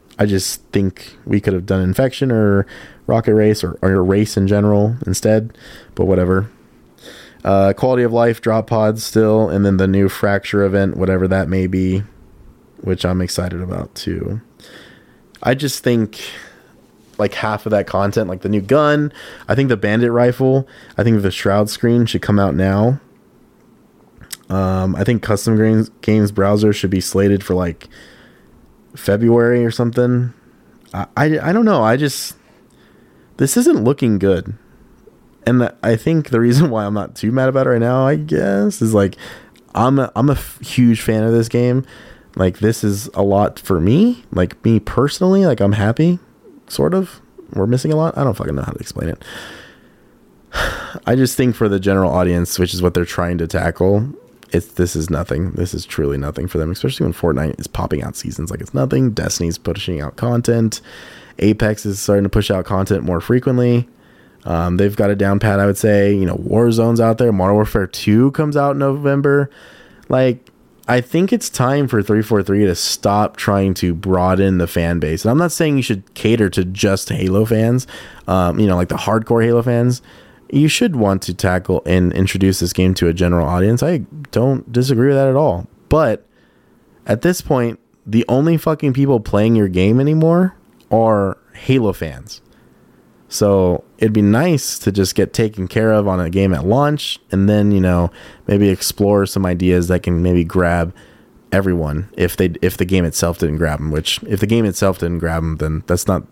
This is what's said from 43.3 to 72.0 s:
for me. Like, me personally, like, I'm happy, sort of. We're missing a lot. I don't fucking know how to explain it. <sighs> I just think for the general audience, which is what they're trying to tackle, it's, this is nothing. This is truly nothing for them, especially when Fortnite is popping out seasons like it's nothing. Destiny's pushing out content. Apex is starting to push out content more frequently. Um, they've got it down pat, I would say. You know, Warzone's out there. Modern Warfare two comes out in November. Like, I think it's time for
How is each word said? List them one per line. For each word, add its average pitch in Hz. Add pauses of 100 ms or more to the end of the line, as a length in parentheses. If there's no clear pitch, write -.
for 90
me. 180
Like, -
me 113
personally, 185
like, 139
I'm 101
happy, 117 (480)
sort 151
of. 190 (320)
We're 98
missing 127
a 151
lot. 160
I -
don't 131
fucking -
know 67
how -
to -
explain -
it. - (1300)
<sighs> -
I 127
just 131
think 127
for 110
the 98
general 95
audience, 87
which 90
is 90
what 87
they're 87
trying 87
to 82
tackle, 95 (380)
it's, -
this 87
is 80
nothing. 78
This -
is -
truly 71
nothing 71
for -
them, 80
especially -
when 82
Fortnite 76
is -
popping 78
out 73
seasons -
like -
it's -
nothing. 131
Destiny's -
pushing 85
out 73
content. 120 (580)
Apex 107
is 98
starting 101
to 98
push 107
out 92
content 95
more 85
frequently. 123 (560)
Um, 87
they've 101
got 101
it 101
down 101
pat, 101
I 101
would 98
say. 101
You 98
know, 90
Warzone's 117
out 113
there. 120
Modern 98
Warfare 107
two 117
comes 147
out 139
in 139
November. 139 (580)
Like, 127 (380)
I 123
think 175
it's -
time 135
for 113